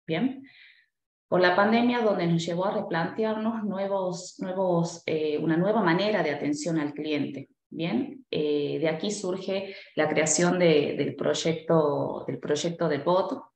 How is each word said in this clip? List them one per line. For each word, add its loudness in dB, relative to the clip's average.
¿bien? -2
Por 2
la 6
pandemia 4
donde 2
nos 2
llevó -2
a 0
replantearnos -2
nuevos, -4
nuevos, -2
eh, 0
una 0
nueva 2
manera 2
de 0
atención -2
al -4
cliente, -6
¿bien? -4
Eh, -2
de 0
aquí -4
surge -4
la 2
creación 2
de, 6
del -2
proyecto, 0
del -4
proyecto -2
de 0
bot, 0